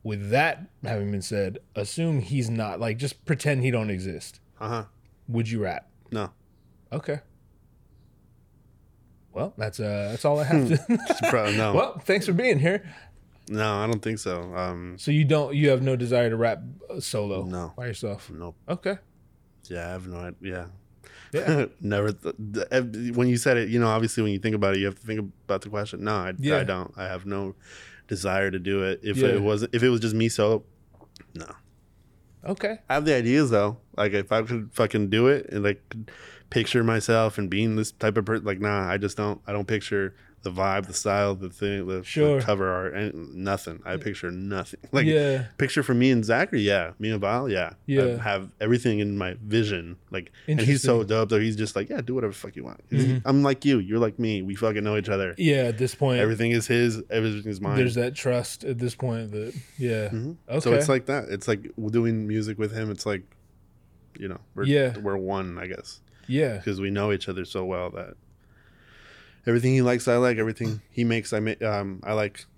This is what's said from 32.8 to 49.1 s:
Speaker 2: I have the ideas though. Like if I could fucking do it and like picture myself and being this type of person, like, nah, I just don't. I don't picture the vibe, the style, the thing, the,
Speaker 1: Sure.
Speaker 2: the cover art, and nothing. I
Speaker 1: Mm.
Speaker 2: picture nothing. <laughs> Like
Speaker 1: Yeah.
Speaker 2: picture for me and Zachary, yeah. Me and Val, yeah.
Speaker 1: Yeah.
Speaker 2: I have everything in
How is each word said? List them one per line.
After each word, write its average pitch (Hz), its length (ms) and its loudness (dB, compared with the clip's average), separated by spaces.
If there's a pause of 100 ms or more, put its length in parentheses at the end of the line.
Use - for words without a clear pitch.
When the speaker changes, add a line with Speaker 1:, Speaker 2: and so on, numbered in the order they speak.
Speaker 2:
I 131 40 4
have 151 120 2
the 151 80 6
ideas 127 360 4
though. 107 280 4 (180)
Like 104 160 2
if 101 180 0
I 110 120 4
could 117 300 -4
fucking 107 380 2
do 117 180 6
it 139 220 4
and 101 140 -2
like 101 160 2 (680)
picture 117 340 2
myself 113 540 4
and 98 100 -2
being 107 280 2
this 110 160 -2
type 107 260 0
of 101 80 0
person, 110 180 -2
like, 98 160 -4
nah, 101 300 0
I 98 80 0
just 98 180 -2
don't. 104 300 -2
I 104 60 -6
don't 101 140 -4
picture 101 480 -2 (280)
the 98 80 -6
vibe, 95 380 0
the 90 40 -12
style, 101 440 0
the 95 120 -10
thing, 98 380 -4
the, 92 160 -4
Speaker 1:
Sure. 147 380 2
Speaker 2:
the 113 40 -4
cover 95 240 2
art, 92 260 -2
and 90 420 -6
nothing. 95 480 -4
I 90 100 -6
Speaker 1:
Mm. 82 80 -4
Speaker 2:
picture 90 300 -6
nothing. 95 520 -6
<laughs> - 80 -10
Like 135 140 4
Speaker 1:
Yeah. 143 380 2 (120)
Speaker 2:
picture 135 280 0
for 127 100 2
me 127 160 6
and 117 140 4
Zachary, 117 380 2
yeah. 95 360 2
Me 107 140 -2
and 104 80 -2
Val, 117 280 0
yeah. 87 260 0 (120)
Speaker 1:
Yeah. 131 320 2
Speaker 2:
I 117 60 -8
have 98 260 -2 (100)
everything 117 380 2
in 101 180 0